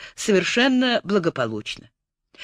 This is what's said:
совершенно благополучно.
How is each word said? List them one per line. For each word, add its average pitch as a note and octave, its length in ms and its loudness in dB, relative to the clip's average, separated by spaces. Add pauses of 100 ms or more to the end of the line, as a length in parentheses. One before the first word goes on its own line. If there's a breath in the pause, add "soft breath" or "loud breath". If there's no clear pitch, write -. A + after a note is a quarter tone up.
(160 loud breath)
совершенно A#3+ 880 2
благополучно. C3 840 -4 (540 loud breath)